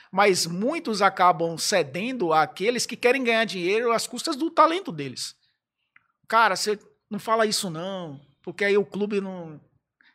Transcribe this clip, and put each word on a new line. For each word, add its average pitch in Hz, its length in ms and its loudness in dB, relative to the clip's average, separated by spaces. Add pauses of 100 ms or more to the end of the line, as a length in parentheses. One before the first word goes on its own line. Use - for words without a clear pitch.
(100)
Mas 190 360 4
muitos 214 560 -4
acabam 170 560 4
cedendo 180 760 -2
àqueles 180 540 0
que 233 100 -10
querem 254 260 2
ganhar 226 220 2
dinheiro 196 480 0
às 220 140 0
custas 285 280 -6
do 320 160 -4
talento 330 400 2
deles. 139 460 -10 (920)
"Cara, 220 300 4
você 208 220 -2 (320)
não 202 80 -6
fala 226 280 2
isso 208 220 -2
não, 170 500 -10 (240)
porque 180 220 -6
aí 202 140 4
o 196 80 2
clube 202 340 -4
não, 175 400 -10 (540)